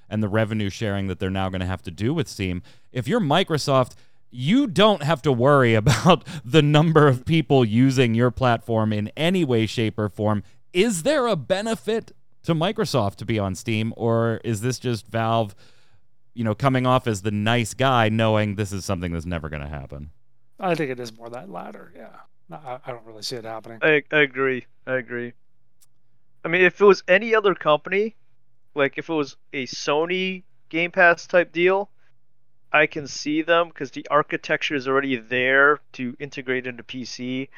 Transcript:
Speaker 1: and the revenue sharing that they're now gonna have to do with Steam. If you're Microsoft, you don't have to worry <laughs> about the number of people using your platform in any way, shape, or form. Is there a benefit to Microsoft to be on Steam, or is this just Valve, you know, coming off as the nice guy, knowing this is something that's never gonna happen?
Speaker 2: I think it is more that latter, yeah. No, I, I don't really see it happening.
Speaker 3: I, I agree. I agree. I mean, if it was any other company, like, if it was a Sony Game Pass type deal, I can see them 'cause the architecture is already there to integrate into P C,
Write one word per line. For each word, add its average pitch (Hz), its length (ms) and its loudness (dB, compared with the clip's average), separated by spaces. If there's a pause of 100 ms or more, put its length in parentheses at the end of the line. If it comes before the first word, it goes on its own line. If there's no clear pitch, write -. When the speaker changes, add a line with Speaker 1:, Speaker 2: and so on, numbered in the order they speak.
(100)
Speaker 1:
and 107 140 -4
the 104 40 -2
revenue 107 420 -2
sharing 98 360 -4
that 92 140 -6
they're 95 100 -4
now 95 200 -2
gonna 92 160 -4
have 90 160 -6
to - 100 -12
do 107 200 -4
with 170 140 -4
Steam. 90 360 -6 (280)
If 120 160 -6
you're 220 140 0
Microsoft, 147 720 2 (400)
you 190 340 2
don't 190 380 4
have 156 180 0
to 151 100 0
worry 123 420 4
<laughs> 107 80 4
about 143 420 4 (200)
the 139 180 4
number 151 440 6
of 127 180 2
people 147 400 2
using 123 500 2
your 120 180 2
platform 113 600 0
in 104 240 -4
any 175 280 0
way, 117 220 0
shape, 110 320 -4
or 107 100 -2
form. 104 340 -2 (300)
Is 180 320 0
there 269 240 0
a 208 80 0
benefit 208 720 -4 (320)
to 170 120 -2
Microsoft 160 640 -2
to - 80 -12
be 107 140 -2
on 98 160 -2
Steam, 110 420 -4
or 113 480 0
is 110 160 -4
this 123 180 -4
just 120 300 -4
Valve, 113 460 -2 (800)
you 117 100 -6
know, 107 100 0
coming 127 320 0
off 127 200 2
as 104 160 -4
the 110 80 -2
nice 110 440 -2
guy, 127 340 2
knowing 107 480 0
this 98 160 -4
is 95 120 -8
something 90 280 -4
that's 82 140 -6
never 82 220 -6
gonna 73 200 -10
happen? 71 420 -12 (480)
Speaker 2:
I 185 160 -2
think 151 160 -4
it 123 100 -8
is 113 160 -12
more 117 140 -18
that 123 200 -16
latter, - 460 -16
yeah. - 120 -20 (400)
No, 165 80 -16
I, 131 300 -14
I 135 60 -12
don't 117 140 -14
really 110 160 -20
see 131 140 -10
it 110 80 -12
happening. 113 380 -14
Speaker 3:
I, 151 200 2 (100)
I 151 80 2
agree. 131 460 -2 (200)
I 131 100 -4
agree. 120 360 -8 (1120)
I 165 40 -4
mean, 175 140 2
if 180 180 2
it 196 40 4
was 196 240 6
any 214 260 2
other 208 200 4
company, 185 600 0 (600)
like, 139 240 0
if 143 100 -12
it 165 60 -4
was 143 220 -4 (160)
a 135 140 -6
Sony 180 760 -4 (260)
Game 170 240 -4
Pass 170 340 4
type 175 260 2
deal, 185 380 0 (840)
I 151 140 4
can 151 200 -8
see 151 360 -4
them 170 280 2
'cause 143 200 -10
the - 200 -14
architecture 151 640 -2
is 127 120 -4
already 135 300 0
there 131 640 2 (140)
to 123 260 -8
integrate 127 460 -6
into 120 160 -12
P 127 220 -12
C, 127 540 -8